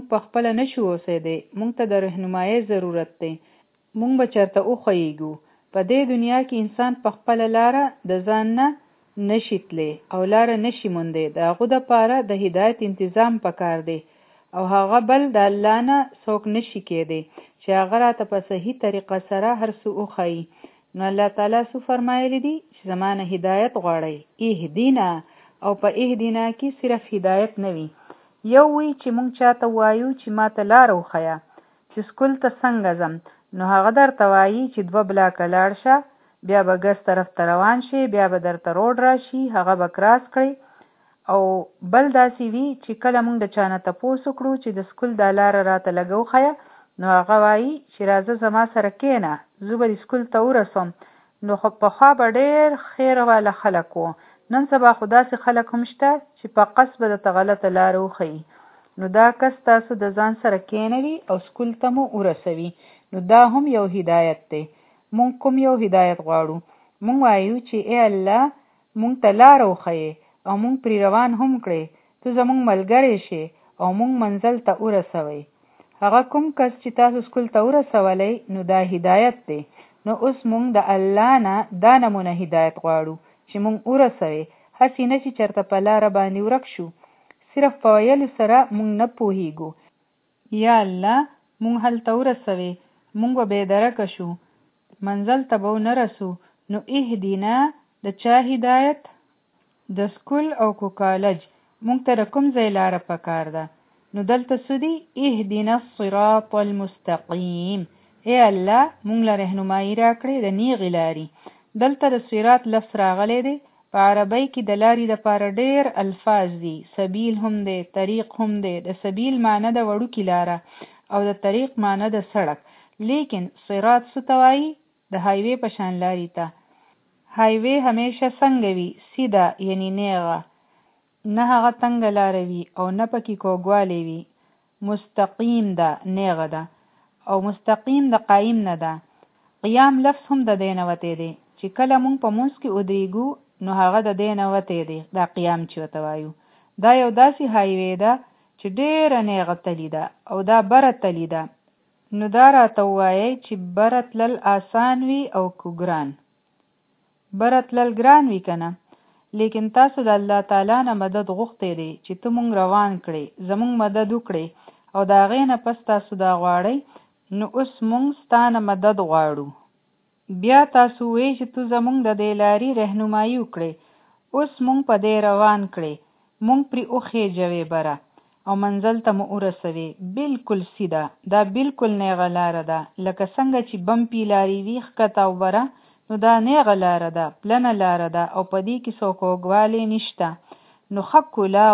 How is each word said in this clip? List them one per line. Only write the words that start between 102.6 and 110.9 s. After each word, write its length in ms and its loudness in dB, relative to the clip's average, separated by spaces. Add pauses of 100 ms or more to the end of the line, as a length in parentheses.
لاره 380 0
پکار 460 -6
ده؟ 100 -8 (500)
نو 80 -6
دلته 340 -2
څه 260 -6
دي؟ 120 -4 (300)
اهدنا 500 -2
الصراط 800 0
المستقیم. 1300 -6 (460)
اے 120 2
الله، 440 4 (220)
مونږ 240 -2
له 140 2
رهنمایي 520 -4
راکړې 440 0
د 100 -2 (100)
نیغې 380 -2